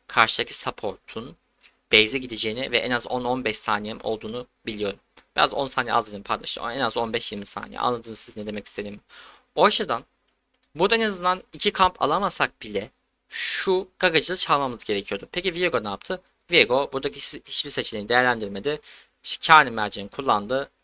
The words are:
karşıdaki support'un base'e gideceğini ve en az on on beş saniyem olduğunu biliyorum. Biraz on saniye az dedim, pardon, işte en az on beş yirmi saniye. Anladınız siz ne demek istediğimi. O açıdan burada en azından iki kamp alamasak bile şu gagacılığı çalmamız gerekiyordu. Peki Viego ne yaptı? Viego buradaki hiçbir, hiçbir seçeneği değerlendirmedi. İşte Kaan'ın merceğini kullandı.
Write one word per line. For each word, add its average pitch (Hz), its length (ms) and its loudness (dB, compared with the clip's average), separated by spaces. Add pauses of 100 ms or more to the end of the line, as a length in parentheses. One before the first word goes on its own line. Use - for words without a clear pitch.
karşıdaki 120 460 4
support'un 117 840 -8 (580)
base'e 107 260 6
gideceğini 120 520 -4
ve 120 60 2
en 120 140 0
az 120 160 -2
on 123 160 -2
on 123 220 -2
beş 107 120 -2
saniyem 107 460 -4
olduğunu 113 440 -6 (180)
biliyorum. 104 340 -4 (380)
Biraz 147 160 2
on 139 140 -2
saniye 120 260 -4
az 113 140 2
dedim, 104 160 -12
pardon, 107 200 -4
işte - 180 -8
en 117 180 -6
az 117 180 -2
on 113 160 -2
beş - 180 -6
yirmi 101 140 -8
saniye. 101 340 -10
Anladınız 117 400 -4
siz - 180 -12
ne 104 80 -8
demek 104 220 -10
istediğimi. 104 320 -10 (560)
O 175 100 6
açıdan 165 400 0 (680)
burada 202 200 2
en 226 60 2
azından 185 420 -2 (100)
iki 196 180 -2
kamp 185 300 2
alamasak 156 600 0
bile 104 300 -6 (380)
şu - 580 0 (120)
gagacılığı 175 380 2
çalmamız 139 460 0
gerekiyordu. 101 480 -4
Peki 180 220 -4
Viego 170 300 0
ne 104 60 -6
yaptı? 180 320 -6 (300)
Viego 135 420 6
buradaki 135 220 -4
hiçbir, 135 300 -6
hiçbir - 240 -4
seçeneği 110 400 -4
değerlendirmedi. 120 720 0 (420)
İşte - 240 -6
Kaan'ın 147 260 8
merceğini 104 360 -4
kullandı. 127 600 0 (140)